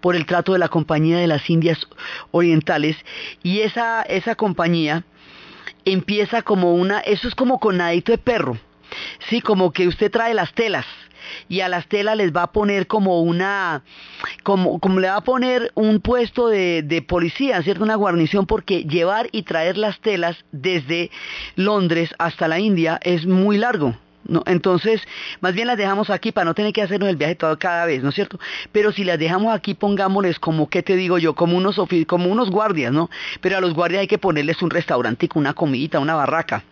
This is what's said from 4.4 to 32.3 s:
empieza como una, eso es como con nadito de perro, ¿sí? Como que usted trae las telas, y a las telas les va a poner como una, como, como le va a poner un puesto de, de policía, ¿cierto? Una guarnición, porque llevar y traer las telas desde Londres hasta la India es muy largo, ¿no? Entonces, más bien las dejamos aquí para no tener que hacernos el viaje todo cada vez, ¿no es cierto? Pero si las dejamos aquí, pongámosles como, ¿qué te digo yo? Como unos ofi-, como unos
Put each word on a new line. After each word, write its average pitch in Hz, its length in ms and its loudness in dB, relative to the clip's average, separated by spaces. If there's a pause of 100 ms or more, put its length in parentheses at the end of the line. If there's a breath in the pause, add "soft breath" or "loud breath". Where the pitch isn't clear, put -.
empieza 202 560 0
como 180 320 2
una, 185 280 2
eso 208 260 0
es 226 80 -8
como 254 240 2
con 196 180 2
nadito 170 340 0
de 165 60 4
perro, 151 400 0 (720 loud breath)
¿sí? 226 120 0
Como 185 300 2
que 180 160 2
usted 202 220 0
trae 233 240 0
las 180 200 -2
telas, 196 320 -2 (640 loud breath)
y 180 120 -4
a 185 100 -2
las 175 180 -4
telas 208 300 0
les 185 160 2
va 175 100 2
a - 80 -4
poner 202 360 0
como 190 340 2
una, 180 640 0 (600 loud breath)
como, 180 360 2
como 190 200 2
le 185 100 2
va 196 80 -2
a 208 60 -4
poner 254 520 0
un 214 240 2
puesto 240 480 0
de, 180 360 2
de 156 180 -2
policía, 180 600 0
¿cierto? 185 220 -2
Una 214 120 0
guarnición, 190 500 2
porque 202 380 -2
llevar 175 480 0
y 220 120 -6
traer 175 340 -2
las 214 220 -2
telas 175 380 -2 (140)
desde 165 600 -2 (440 loud breath)
Londres 180 600 2
hasta 165 300 -2
la 160 120 0
India 170 440 2
es 170 220 0
muy 190 320 4
largo, 196 380 0 (300)
¿no? - 200 0
Entonces, 185 560 2 (400 loud breath)
más 185 120 0
bien 226 140 -2
las 247 100 0
dejamos 196 320 0
aquí 208 220 -2
para 185 140 0
no 165 80 0
tener 208 180 0
que 220 100 0
hacernos 196 280 0
el 175 80 0
viaje 151 180 0
todo 156 240 0
cada 170 260 0
vez, 135 180 0
¿no 139 60 2
es 151 60 -4
cierto? 196 240 -4 (320 loud breath)
Pero 208 220 4
si 202 100 -4
las 175 160 0
dejamos 185 340 2
aquí, 196 200 -4
pongámosles 190 680 0
como, 156 300 0
¿qué 175 120 0
te 190 140 0
digo 180 220 2
yo? 160 180 2
Como 170 220 2
unos 190 200 0
ofi-, 170 280 2
como 180 240 0
unos 220 200 0